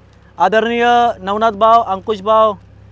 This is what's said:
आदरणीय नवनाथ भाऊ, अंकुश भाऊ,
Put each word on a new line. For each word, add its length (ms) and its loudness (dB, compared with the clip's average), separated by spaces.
आदरणीय 480 0
नवनाथ 300 -2
भाऊ, 320 2
अंकुश 380 -6
भाऊ, 340 0